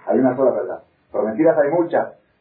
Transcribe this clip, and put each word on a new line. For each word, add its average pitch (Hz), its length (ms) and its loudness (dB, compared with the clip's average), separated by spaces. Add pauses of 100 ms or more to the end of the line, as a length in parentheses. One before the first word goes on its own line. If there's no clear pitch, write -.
hay 113 120 0
una 131 180 2
sola 131 140 2
verdad, - 320 -6 (280)
pero 104 140 -4
mentiras 151 340 2
hay 143 120 2
muchas. 165 440 -2 (260)